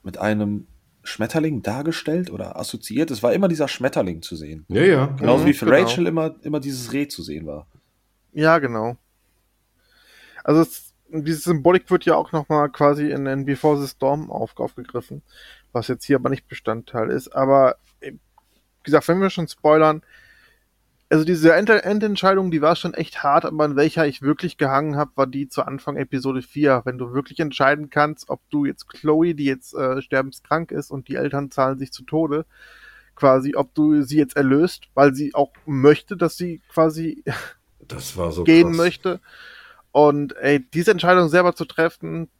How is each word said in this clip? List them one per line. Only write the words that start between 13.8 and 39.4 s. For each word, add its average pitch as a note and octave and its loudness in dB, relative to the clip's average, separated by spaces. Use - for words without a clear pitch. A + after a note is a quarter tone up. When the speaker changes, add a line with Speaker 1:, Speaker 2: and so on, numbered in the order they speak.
Speaker 3:
the C3+ -6
Storm C#3 -4
auf-, - -8
aufgegriffen, - -10
was A#2+ -4
jetzt - -6
hier C#3 4
aber B2+ -2
nicht - -6
Bestandteil A2+ -6
ist. B2+ -4
Aber, C3+ 4
äh, C#3 -14
wie - -20
gesagt, D3 2
wenn F3 0
wir G3 0
schon E3 -8
spoilern, D#3 2
also D#3 2
diese E3 4
Ende-, G#3+ 4
Endentscheidung, G3 0
die D#3 0
war D#3+ 4
schon - -8
echt - -8
hart, D3 2
aber D3+ -2
an D3 -2
welcher D#3 2
ich C#3 -6
wirklich D3+ -4
gehangen C#3+ -2
hab, D3 -4
war C3+ 2
die C3+ -8
zu - -6
Anfang C#3 -8
Episode C3 -4
vier. C#3 0
Wenn B2+ -6
du A#2+ -8
wirklich C#3 -6
entscheiden D3 0
kannst, D3+ -2
ob C#3 -8
du D3 -2
jetzt - -8
Chloe, D#3+ 0
die C#3+ -6
jetzt, C3 -4
äh, C3 -4
sterbenskrank C3+ -4
ist D3+ -8
und C#3 -12
die C#3+ -8
Eltern C#3 -4
zahlen C3+ -2
sich C3+ -8
zu - -18
Tode, D#3 -2
quasi, C3 2
ob C#3 -4
du D3+ 2
sie C#3 0
jetzt C#3+ 2
erlöst, C#3+ 2
weil C3+ 4
sie C#3+ -8
auch C3+ -2
möchte, C#3+ 2
dass E3+ -2
sie E3+ -10
quasi D#3+ -2
Speaker 2:
Das - -14
war E2+ -4
so E2+ -4
Speaker 3:
gehen E3 8
Speaker 2:
krass. E3 -2
Speaker 3:
möchte. F3 -2